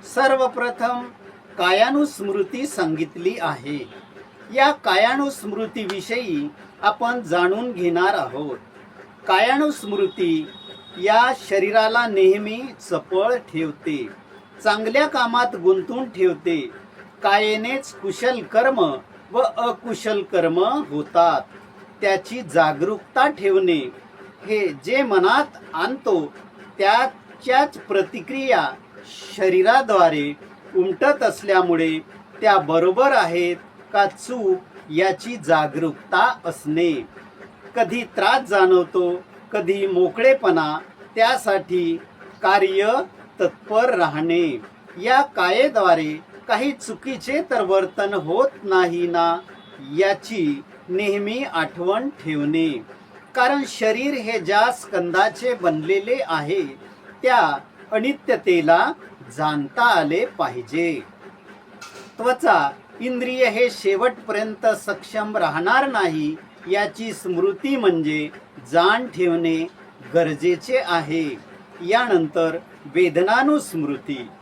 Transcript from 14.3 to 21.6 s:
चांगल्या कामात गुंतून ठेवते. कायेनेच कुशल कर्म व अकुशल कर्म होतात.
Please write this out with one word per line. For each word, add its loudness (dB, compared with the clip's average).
चांगल्या 0
कामात 0
गुंतून 0
ठेवते. -2
कायेनेच 0
कुशल -4
कर्म 0
व 0
अकुशल -2
कर्म 0
होतात. 2